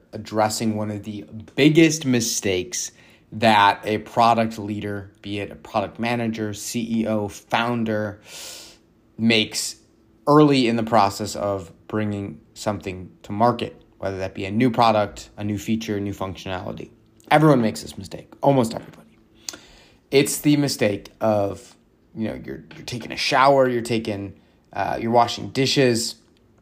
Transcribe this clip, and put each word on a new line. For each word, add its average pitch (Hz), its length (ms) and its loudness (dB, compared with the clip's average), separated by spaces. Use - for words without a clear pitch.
addressing 107 640 -2
one 107 160 -4
of 104 120 -8
the 104 200 -10
biggest 156 500 4
mistakes 104 880 -2
that 104 540 4
a 107 140 0
product 113 600 2
leader, 101 640 -8
be 101 180 -8
it 98 120 -8
a - 40 -16
product 98 420 -6
manager, 113 560 -4
C 113 320 -6
E 110 80 0
O, 107 220 -2
founder, 110 920 -4
makes 110 600 0
early 143 400 6
in 117 80 2
the 113 80 0
process 104 540 2
of 98 340 -4
bringing 104 540 -4
something 92 680 -8
to - 80 -12
market, 113 500 0
whether 95 180 -6
that 95 180 -8
be 98 80 -8
a 95 80 -6
new 123 180 2
product, 113 680 2
a 104 80 -8
new 104 120 -2
feature, 110 440 -4
new 101 120 -6
functionality. 95 760 -10
Everyone 151 300 6
makes 107 200 -2
this - 160 -14
mistake, - 440 -16
almost 131 320 2
everybody. - 440 -16
It's 139 300 2
the 147 160 4
mistake 110 640 -2
of, 101 520 -2
you 110 140 -6
know, 65 60 -6
you're, 67 320 -14
you're - 100 -18
taking - 280 -10
a - 40 -10
shower, 135 520 4
you're 120 120 -2
taking, 110 600 -4
uh, 92 300 -4
you're 113 80 -4
washing 113 400 2
dishes, 123 640 2